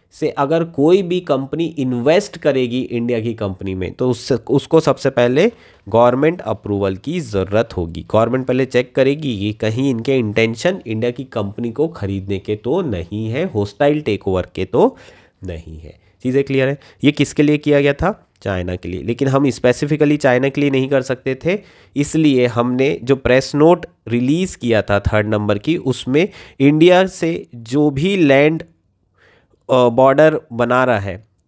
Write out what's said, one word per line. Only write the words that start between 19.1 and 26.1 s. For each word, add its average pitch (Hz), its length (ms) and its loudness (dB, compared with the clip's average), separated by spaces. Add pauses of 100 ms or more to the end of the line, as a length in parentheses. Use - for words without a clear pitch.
हम 135 220 2
स्पेसिफिकली 147 640 0
चाइना 131 320 2
के 135 120 -4
लिए 143 100 2
नहीं 135 180 0
कर 135 140 0
सकते 131 420 -6
थे, 185 140 -2 (380)
इसलिए 143 500 2
हमने 123 580 0
जो 127 120 2
प्रेस 127 380 0
नोट 165 320 4 (220)
रिलीज 135 460 0
किया 113 280 0
था 101 180 0
थर्ड 107 280 0
नंबर 104 300 0
की, 156 180 -2
उसमें 135 520 -2 (320)